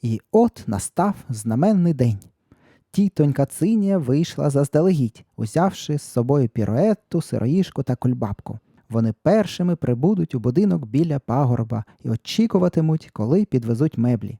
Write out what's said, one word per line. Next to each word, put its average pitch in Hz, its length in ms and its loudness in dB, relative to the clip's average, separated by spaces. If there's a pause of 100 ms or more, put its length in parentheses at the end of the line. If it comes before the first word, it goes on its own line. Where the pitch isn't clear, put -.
І 113 180 -2 (120)
от 226 340 2
настав 170 480 -2 (140)
знаменний 151 640 2
день. 120 240 2 (720)
Тітонька 147 560 0
Цинія 196 520 0
вийшла 143 520 0
заздалегідь, 143 760 0 (120)
узявши 156 640 -2
з - 40 -8
собою 131 460 0
Піруетту, 151 760 0
Сироїжку 139 600 -2
та 127 140 -2
Кульбабку. 117 640 -4 (300)
Вони 113 340 0
першими 180 540 0
прибудуть 156 580 0
у 127 40 -2
будинок 147 480 0
біля 143 320 0
пагорба 117 680 -2 (200)
і 123 60 -4
очікуватимуть, 165 1000 0
коли 143 320 0
підвезуть 120 540 -2
меблі. 117 420 -2